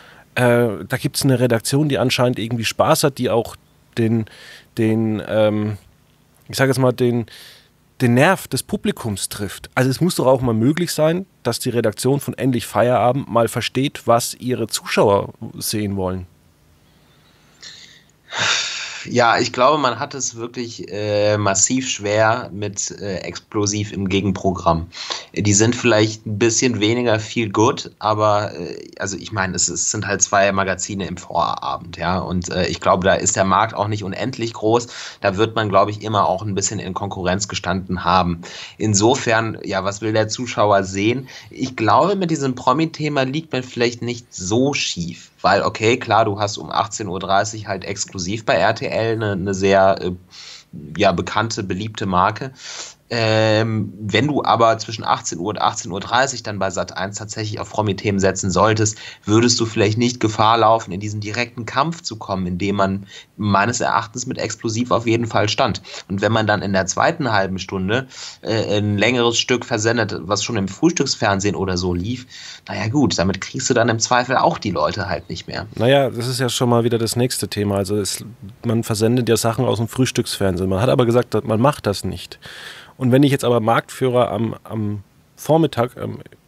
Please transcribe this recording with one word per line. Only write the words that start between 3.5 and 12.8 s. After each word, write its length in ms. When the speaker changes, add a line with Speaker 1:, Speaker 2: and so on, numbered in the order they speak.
Speaker 1:
den, 300
den, 500
ähm, 520
ich 80
sag 120
jetzt 100
mal, 140
den, 340
den 140
Nerv 320
des 160
Publikums 680
trifft. 440
Also 160
es 100
muss 140
doch 120
auch 140
mal 140
möglich 380
sein, 340
dass 160
die 120
Redaktion 500
von 140
Endlich 340
Feierabend 600